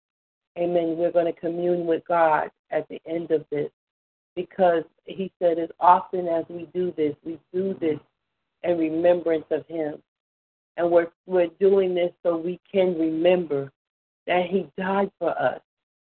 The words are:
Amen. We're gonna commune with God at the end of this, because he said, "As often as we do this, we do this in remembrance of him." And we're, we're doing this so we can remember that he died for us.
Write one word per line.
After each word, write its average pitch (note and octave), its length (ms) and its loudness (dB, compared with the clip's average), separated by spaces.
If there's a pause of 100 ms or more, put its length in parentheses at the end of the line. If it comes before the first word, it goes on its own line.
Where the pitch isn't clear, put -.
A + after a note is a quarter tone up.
(580)
Amen. F3 400 0
We're E3+ 140 0
gonna E3+ 220 0
commune F3 520 -2
with E3 200 -2
God E3 460 2 (180)
at D#3 180 -4
the - 180 -14
end E3 260 -6
of D3+ 180 0
this, D3 220 -4 (640)
because F3 480 0 (220)
he F#3 340 -10
said, E3+ 200 2
"As D#3+ 100 -6 (100)
often F3+ 480 4
as E3 200 -2
we E3+ 260 -12
do F3+ 180 -2
this, D3+ 320 -2
we D#3+ 160 -10 (120)
do F#3+ 240 -2
this D#3 240 -2 (640)
in F3 140 0
remembrance E3 760 2
of D3 160 -2
him." D#3 340 -6 (760)
And E3+ 120 0
we're, E3+ 220 4 (140)
we're F3+ 220 2 (120)
doing F#3+ 360 4
this F3 180 0 (100)
so E3+ 140 0
we F3 220 -6 (120)
can F#3 260 2
remember D#3+ 720 0 (560)
that F3+ 180 0
he F3+ 320 -2
died G3 420 -2
for D#3+ 200 -2
us. C3+ 220 -2 (440)